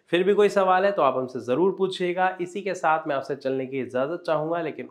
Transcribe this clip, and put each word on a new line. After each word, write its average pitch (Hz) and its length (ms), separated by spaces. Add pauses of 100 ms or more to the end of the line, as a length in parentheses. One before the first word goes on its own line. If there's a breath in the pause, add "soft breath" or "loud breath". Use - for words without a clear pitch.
(120)
फिर 175 120
भी 196 100
कोई 202 160
सवाल 190 360
है 202 60
तो 196 100
आप 131 160
हमसे 131 220
ज़रूर 139 380
पूछिएगा। 185 640
इसी 180 200
के 190 120
साथ 156 340
मैं 147 80
आपसे 135 200
चलने 131 300
की 131 140
इजाज़त 135 480
चाहूँगा, 160 340
लेकिन 139 300